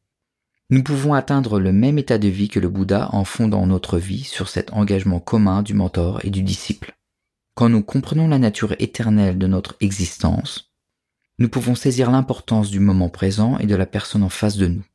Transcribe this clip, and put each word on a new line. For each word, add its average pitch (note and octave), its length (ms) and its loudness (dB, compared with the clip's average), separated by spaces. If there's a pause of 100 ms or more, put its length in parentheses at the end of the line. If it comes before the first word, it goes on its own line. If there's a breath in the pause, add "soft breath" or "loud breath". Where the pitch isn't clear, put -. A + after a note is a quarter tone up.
(720)
Nous C3 120 4
pouvons C#3+ 300 0
atteindre C3+ 480 0
le F#2+ 100 2
même B2 280 4
état B2 200 0
de G#2 100 2
vie G2 200 0
que - 100 -4
le F2+ 100 2
Bouddha G2 440 -2
en G2+ 120 0
fondant G#2 420 0
notre F#2 320 0
vie G2 260 -6
sur - 240 -8
cet - 240 -6
engagement G2 480 0
commun G2+ 420 2
du G#2 120 -4
mentor F2+ 500 -2
et G2+ 60 -4
du F#2+ 120 -2
disciple. - 540 -6 (580)
Quand A#2 140 2
nous A2+ 140 4
comprenons D3 440 -2
la D3+ 120 2
nature G#2+ 400 0
éternelle G#2 600 2
de F#2+ 80 0
notre F#2 340 -2
existence, - 920 -2 (680)
nous B2 100 2
pouvons B2 260 -2
saisir B2 360 0
l'importance A#2+ 600 0
du G2 100 -2
moment F#2+ 300 2
présent G#2 480 0
et - 80 -2
de G2+ 100 2
la F#2 100 0
personne - 360 -2
en F#2 80 0
face G#2 260 -2
de G2 100 2
nous. F2 180 -2 (100)